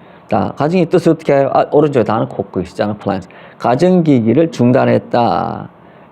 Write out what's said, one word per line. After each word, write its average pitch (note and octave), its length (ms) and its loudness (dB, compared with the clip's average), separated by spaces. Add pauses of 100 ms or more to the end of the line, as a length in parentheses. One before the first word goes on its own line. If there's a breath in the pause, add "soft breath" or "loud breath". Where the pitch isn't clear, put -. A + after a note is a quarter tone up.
(280 loud breath)
자, G2+ 280 -2
가정의 E3 300 0
뜻을 F3 260 2
어떻게 D3+ 220 -2
해요? C#3 180 0
아, E3 180 2
오른쪽에 C#3 340 2
다 G#2+ 140 -2
놓고 B2 420 -6
있잖아, G#2 320 -6
appliance. G2 360 -6 (300 loud breath)
가전기기를 D3 920 2
중단했다. A#2+ 1160 0 (440 loud breath)